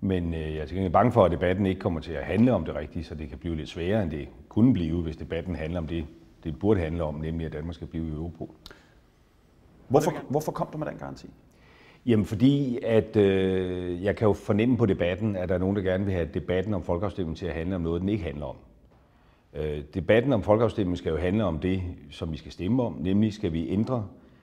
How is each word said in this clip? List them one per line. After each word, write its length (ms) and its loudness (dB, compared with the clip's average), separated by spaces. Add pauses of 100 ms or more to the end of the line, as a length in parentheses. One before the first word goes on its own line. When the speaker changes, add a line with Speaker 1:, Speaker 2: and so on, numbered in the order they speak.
Speaker 1:
Men, 340 0
øh, 60 -4
jeg 160 -6
er 100 -6
til 100 -8
gengæld 160 0
bange 200 6
for, 120 8
at 60 6
debatten 360 2
ikke 140 0
kommer 200 -2
til 120 -10
at 120 -6
handle 280 4
om 120 2
det 100 -6
rigtige, 300 -6
så 100 -12
det 140 -10
kan 100 -12
blive 180 -4
lidt 120 -6
sværere, 340 0
end 80 -2
det 180 -6 (200)
kunne 240 6
blive, 300 0
hvis 140 -6
debatten 400 -6
handler 220 -4
om 80 -4
det, 200 -4 (380)
det 140 -6
burde 220 4
handle 240 -2
om, 100 -4
nemlig 320 -6
at 60 -8
Danmark 220 -8
skal 120 -12
blive 220 -6
i 20 -6
Europol. 380 -8 (1400)
Speaker 2:
Hvorfor, 240 4 (160)
hvorfor 240 -2
kom 200 -4
du 60 -8
med 80 -6
den 120 -10
garanti? 320 -12 (760)
Speaker 1:
Jamen, 180 6
fordi 600 2
at, 320 4
øh, 880 2
jeg 120 2
kan 100 2
jo 60 6
fornemme 440 2
på 100 4
debatten, 500 0
at 120 -4
der 60 2
er 40 2
nogen, 180 2
der 60 -2
gerne 220 0
vil 100 0
have 200 0
debatten 400 -2
om 80 -4
folkeafstemningen 540 -2
til 100 -8
at 80 -4
handle 220 -4
om 60 -2
noget, 180 -2
den 80 -2
ikke 160 -2
handler 220 -8
om. 100 -10 (1000)
Øh, 280 -4 (120)
debatten 380 0
om 100 0
folkeafstemningen 540 0
skal 140 -6
jo 60 -2
handle 280 0
om 140 -2
det, 240 -2 (280)
som 220 -8
vi 40 -6
skal 160 -14
stemme 300 -2
om, 180 -4
nemlig 340 2
skal 180 -4
vi 160 -4
ændre 380 -2 (360)